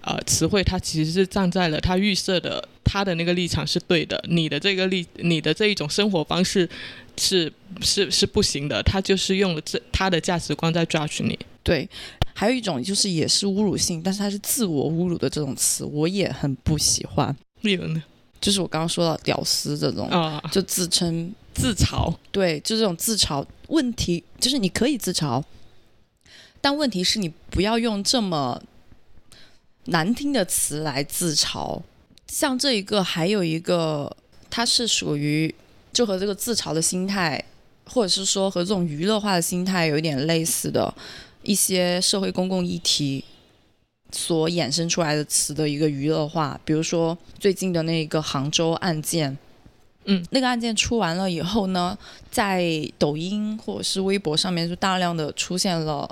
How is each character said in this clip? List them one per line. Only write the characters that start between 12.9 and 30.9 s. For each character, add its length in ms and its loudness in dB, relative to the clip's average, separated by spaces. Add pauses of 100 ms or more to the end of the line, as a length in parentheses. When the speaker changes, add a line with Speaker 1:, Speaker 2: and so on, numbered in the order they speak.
Speaker 2:
是 160 2
也 200 2
是 180 2
侮 160 2
辱 140 2
性， 260 -2
但 100 0
是 60 -4
它 100 0
是 100 -4
自 280 -2
我 240 2
侮 180 2
辱 80 -2
的 140 0
这 100 -4
种 140 -2
词， 300 -2
我 240 0
也 240 0
很 240 -2
不 200 0
喜 300 0
欢。 280 0 (260)
Speaker 1:
例 140 2
如 120 -4
呢？ 160 -2 (380)
Speaker 2:
就 100 2
是 100 2
我 60 0
刚 140 -2
刚 80 0
说 180 2
到 120 0
屌 260 0
丝 340 -2
这 140 0
种， 160 -4
Speaker 1:
啊。 420 0
Speaker 2:
就 120 2
自 260 -2
称 440 0 (220)
Speaker 1:
自 200 0
嘲。 380 2 (200)
Speaker 2:
对， 260 2
就 180 -2
这 60 2
种 140 2
自 200 -2
嘲。 300 0 (220)
问 260 2
题 300 -2 (160)
就 100 2
是 80 0
你 100 0
可 200 0
以 100 0
自 140 -4
嘲， 280 0 (1200)
但 160 2
问 140 0
题 140 -2
是 160 0
你 80 -2 (220)
不 100 -2
要 180 2
用 240 0
这 180 2
么 400 0 (1200)
难 280 0
听 200 -2
的 120 2
词 360 -4
来 240 -2